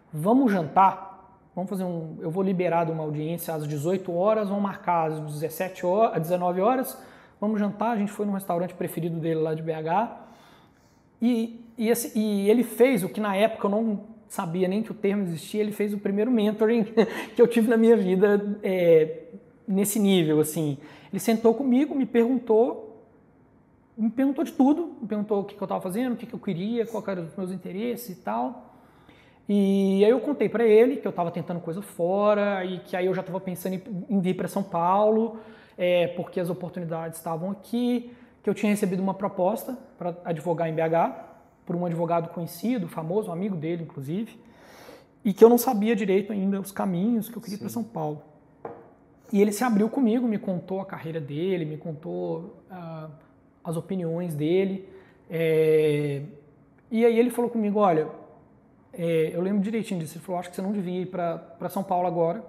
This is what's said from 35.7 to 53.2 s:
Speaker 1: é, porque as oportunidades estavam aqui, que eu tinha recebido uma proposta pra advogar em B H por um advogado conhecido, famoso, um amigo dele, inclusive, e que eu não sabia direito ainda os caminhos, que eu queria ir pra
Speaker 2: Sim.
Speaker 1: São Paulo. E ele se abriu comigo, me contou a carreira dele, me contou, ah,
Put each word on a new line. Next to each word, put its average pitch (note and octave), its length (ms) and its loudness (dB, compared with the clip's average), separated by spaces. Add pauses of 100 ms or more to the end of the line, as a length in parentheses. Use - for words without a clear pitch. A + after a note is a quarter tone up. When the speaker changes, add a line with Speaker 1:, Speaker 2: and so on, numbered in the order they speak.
Speaker 1:
é, F3 300 4
porque F3+ 320 -6
as F3 100 -2
oportunidades E3 680 -8
estavam E3+ 320 -6
aqui, A#3+ 600 -4 (320)
que - 80 -2
eu G3 40 0
tinha G#3 160 0
recebido G3 320 0
uma F#3+ 120 0
proposta G3 640 -2 (200)
pra F3 160 -6 (100)
advogar E3 440 -2
em D#3+ 60 -4
B D#3+ 80 0
H E3 480 0 (360)
por F3 100 -4
um F3 100 -2
advogado E3 440 -2
conhecido, F#3 580 -4
famoso, F3 420 -4
um - 20 -6
amigo F#3 240 -4
dele, E3 280 -6
inclusive, D3+ 540 -8 (840)
e G3 80 2
que - 120 6
eu A3+ 40 12
não A#3+ 100 8
sabia A#3 380 0
direito G3+ 360 0
ainda G3 280 -2
os G3 120 -12
caminhos, G3+ 560 -2
que - 80 -14
eu G3 60 -12
queria G3+ 140 -10
ir - 40 -12
pra G3+ 80 -10
Speaker 2:
Sim. - 60 -10
Speaker 1:
São A#3 100 -6
Paulo. D3+ 380 -8 (1080)
E G3 80 4
ele G#3 120 6
se B3 120 -2
abriu A3 240 2
comigo, B3 400 2
me G#3 100 -2
contou F#3+ 420 -6
a F#3+ 60 -8
carreira D#3+ 340 -10
dele, D#3+ 440 -4
me D3+ 140 -8
contou, E3+ 800 -8 (140)
ah, E3 380 -14 (560)